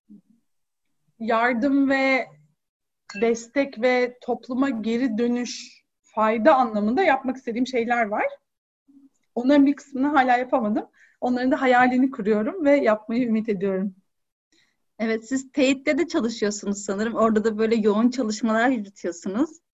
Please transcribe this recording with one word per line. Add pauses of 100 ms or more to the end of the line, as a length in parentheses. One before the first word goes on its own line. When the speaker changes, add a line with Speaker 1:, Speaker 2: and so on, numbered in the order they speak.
(1200)
Speaker 1:
yardım
ve (960)
destek
ve
topluma
geri
dönüş, (200)
fayda
anlamında
yapmak
istediğim
şeyler
var. (1080)
Onların
bir
kısmını
hala
yapamadım. (340)
Onların
da
hayalini
kuruyorum
ve
yapmayı
ümit
ediyorum. (1040)
Speaker 2:
Evet,
siz
Teyit'te
de
çalışıyorsunuz
sanırım.
Orada
da
böyle
yoğun
çalışmalar
yürütüyorsunuz. (240)